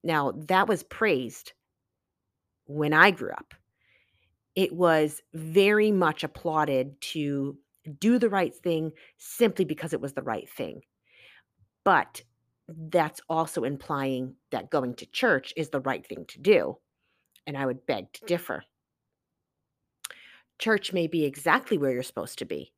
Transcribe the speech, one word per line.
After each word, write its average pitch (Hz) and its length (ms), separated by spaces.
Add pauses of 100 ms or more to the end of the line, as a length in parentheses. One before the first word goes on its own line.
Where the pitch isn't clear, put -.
Now, 147 300 (140)
that 190 220
was 202 140
praised 139 680 (1120)
when 151 300
I 175 160
grew 160 220
up. - 200 (1000)
It 190 180
was 160 500 (120)
very 196 580
much 175 320
applauded 147 760 (140)
to 139 460 (400)
do 233 200
the 233 120
right 190 240
thing 160 380 (260)
simply - 480
because 151 260
it 139 80
was 139 140
the 131 80
right 113 260
thing. - 320 (1040)
But 165 380 (460)
that's 160 600
also 160 360
implying 135 680 (160)
that 104 200
going 127 240
to - 120
church - 500
is 160 140
the 139 100
right 131 260
thing - 220
to - 100
do. 151 380 (680)
And 143 100
I 139 80
would 131 220
beg 107 280
to - 120
differ. 175 380 (1900)
Church 214 340
may 175 140
be 160 180
exactly 165 540
where 135 140
you're 123 100
supposed - 380
to 110 40
be. 73 340